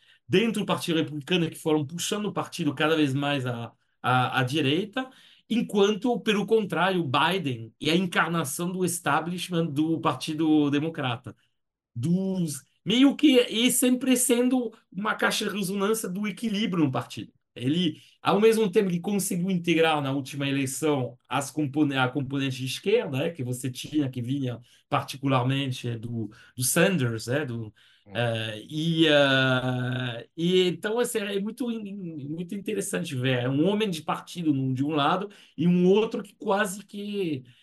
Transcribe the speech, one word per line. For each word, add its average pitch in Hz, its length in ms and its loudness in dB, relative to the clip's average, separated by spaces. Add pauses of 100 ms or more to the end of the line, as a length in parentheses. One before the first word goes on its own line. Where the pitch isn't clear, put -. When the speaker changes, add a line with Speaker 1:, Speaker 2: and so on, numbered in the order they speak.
(280)
Speaker 1:
dentro 208 340 2
do 190 40 -4
Partido 170 320 -2
Republicano 156 520 0
que - 80 -12
foram 156 280 0
puxando 175 420 -4
o 180 60 -6
partido 147 400 -4
cada 156 220 0
vez 151 180 2
mais 143 320 -2
à, 117 260 -6 (300)
à, 123 380 2
à 131 40 2
direita, 156 680 0 (400)
enquanto, 208 680 2
pelo 202 260 0
contrário, 190 560 2
o 151 60 -4
Biden 139 760 0
é 151 100 0
a 165 40 4
encarnação 175 760 0
do 185 140 -2
establishment 165 840 -2
do 156 320 0
Partido 151 680 2
Democrata, 139 680 -4 (600)
dos, 170 680 -2 (220)
meio 254 300 6
que, 254 340 6
e 226 220 2
sempre 254 460 2
sendo 247 540 2 (200)
uma 208 240 -2
caixa - 340 0
de - 80 -4
ressonância 202 520 -2
do 202 180 -6
equilíbrio 196 580 -2
no 135 60 0
partido. 120 400 -8 (240)
Ele, 151 460 0 (200)
ao 180 180 2
mesmo 220 320 4
tempo 202 180 2
que 175 100 0
conseguiu 190 520 -2
integrar 165 500 2
na 135 120 -2
última 139 340 -4
eleição 139 720 -2 (100)
as 139 240 -2
compone-, 143 460 0
a 127 100 4
componente 135 500 -2
de 127 80 -6
esquerda, 190 520 0
né, 160 140 0
que 156 120 -8
você 123 260 -6
tinha, 143 400 -2
que 131 120 -6
vinha 123 380 -4 (280)
particularmente 131 1080 -2
do, 113 320 -6 (260)
do 127 80 -4
Sanders, 127 640 2
né, 143 180 -2
do, 117 280 -8 (320)
Speaker 2:
Hum. 117 280 -2
Speaker 1:
eh, 110 360 -6
e, 160 380 2
eh, 127 1300 2
e 180 300 4
então, 208 320 -2
assim, 233 200 0
é 202 200 -4
muito 226 320 -4
in-, 190 580 -10
muito 170 260 -8
interessante 185 600 -6
ver. 123 280 0
É 127 60 -2
um 143 180 2
homem 208 220 0
de 160 120 -6
partido 160 520 -4
num, 135 200 0
de 127 120 0
um 147 60 -2
lado 165 380 0 (280)
e 170 100 2
um 180 200 4
outro 214 360 2
que - 120 -20
quase 202 500 -2
que 202 580 -6 (200)